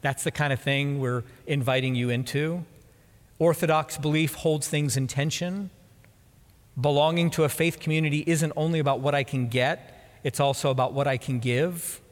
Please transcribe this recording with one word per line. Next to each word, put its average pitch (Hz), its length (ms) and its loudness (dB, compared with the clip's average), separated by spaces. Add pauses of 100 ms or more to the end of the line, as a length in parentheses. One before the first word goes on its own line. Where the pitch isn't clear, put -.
That's 135 220 -2
the 156 80 -2
kind 147 200 0
of 127 80 0
thing 143 400 0
we're 123 240 -2 (220)
inviting 131 480 0
you 123 160 0
into. 147 560 -2 (720)
Orthodox 160 600 2
belief 151 360 0
holds 151 340 -2
things 147 300 0
in 131 100 -2
tension. 180 640 -4 (1080)
Belonging 156 520 4
to 160 120 2
a 143 60 4
faith 165 300 0
community 156 480 0
isn't 160 280 2
only 160 240 0
about 139 200 2
what 139 160 0
I 139 80 2
can 127 240 -2
get, - 760 -2
it's - 160 -4
also 139 320 2
about 127 220 0
what 139 140 0
I 135 100 0
can 127 220 -4
give. 139 640 -2 (100)